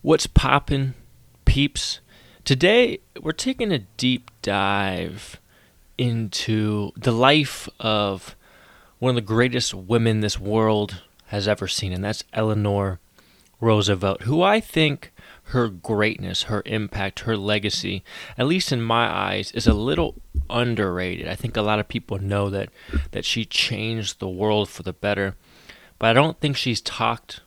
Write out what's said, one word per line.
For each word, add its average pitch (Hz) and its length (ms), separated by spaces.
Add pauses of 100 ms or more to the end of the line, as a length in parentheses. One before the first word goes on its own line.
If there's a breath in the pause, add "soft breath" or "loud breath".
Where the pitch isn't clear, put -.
What's 151 220
poppin', 135 680 (500)
peeps? - 560 (440 soft breath)
Today, 196 540 (220)
we're 156 100
taking 240 400
a 117 160 (100)
deep 123 360 (100)
dive 98 960 (580 soft breath)
into 107 1000
the - 160
life 135 560 (100)
of 104 560 (640 soft breath)
one 127 120
of 123 40
the 120 60
greatest 117 540
women 110 440
this 104 220
world 104 600 (240)
has 101 200
ever 101 220
seen, 92 240
and 92 100
that's 107 300
Eleanor 104 680 (600 soft breath)
Roosevelt, 101 640
who 147 200
I 202 160
think 156 540 (320 loud breath)
her 120 240
greatness, 101 760
her 110 220
impact, 104 540
her 113 160
legacy, 98 680 (340 loud breath)
at 123 120
least 185 240
in 117 100
my 117 240
eyes, 98 460
is 117 160
a - 40
little 139 440 (340)
underrated. 92 800
I 98 80
think - 200
a 110 60
lot 107 160
of 107 80
people 104 320
know 101 320
that, 98 200 (420 loud breath)
that 98 120
she 113 200
changed 110 720
the 98 100
world 104 400
for - 140
the 90 100
better, 98 440 (640 loud breath)
but 113 100
I - 20
don't 147 280
think 143 160
she's 120 240
talked - 680